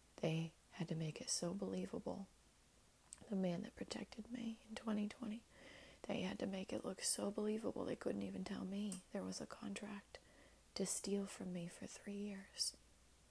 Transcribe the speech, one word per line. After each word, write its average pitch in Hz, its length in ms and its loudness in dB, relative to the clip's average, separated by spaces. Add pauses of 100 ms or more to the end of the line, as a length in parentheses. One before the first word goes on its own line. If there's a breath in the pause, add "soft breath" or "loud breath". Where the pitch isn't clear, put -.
(240)
They 160 300 4 (180)
had 165 160 -2
to 165 80 0
make 160 260 0
it - 80 -4
so 175 240 2
believable. 190 720 0 (1040)
The 208 60 2
man 185 260 4
that - 140 -6
protected - 560 -4
me 226 260 -2 (100)
in 220 80 -8
twenty 208 320 2
twenty, 220 360 -4 (640 loud breath)
they 202 140 2
had 185 180 2
to 196 80 4
make 190 260 0
it - 100 0
look 196 200 -2
so 208 260 4
believable 214 560 2
they - 100 2
couldn't 202 280 2
even 190 200 -2
tell 190 220 -2
me 190 380 0 (100)
there 196 100 0
was 185 160 -2
a - 60 -2
contract 202 720 -6 (560 loud breath)
to 190 120 4
steal 196 400 2
from 196 260 -4
me 175 260 -2
for 196 80 -6
three - 280 -8
years 202 600 0 (580)